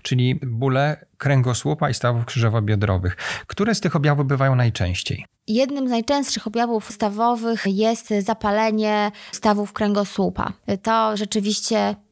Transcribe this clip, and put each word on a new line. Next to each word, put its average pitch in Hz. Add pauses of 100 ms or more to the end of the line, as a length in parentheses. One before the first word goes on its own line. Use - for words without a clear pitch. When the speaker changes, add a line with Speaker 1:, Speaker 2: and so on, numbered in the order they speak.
Speaker 1:
czyli 127
bóle 135 (120)
kręgosłupa 135
i 113
stawów 120
krzyżowo-biodrowych. 104 (300)
Które 214
z -
tych 175
objawów 147
bywają 135
najczęściej? 107 (200)
Speaker 2:
Jednym 262
z -
najczęstszych 240
objawów 233
stawowych 226
jest 214 (100)
zapalenie 214 (200)
stawów 208
kręgosłupa. 196 (300)
To 220
rzeczywiście 208 (160)